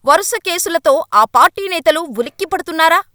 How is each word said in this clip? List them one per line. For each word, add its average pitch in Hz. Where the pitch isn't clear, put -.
వరుస 320
కేసులతో 339
ఆ -
పార్టీ 359
నేతలు 330
ఉలిక్కిపడుతున్నారా? 330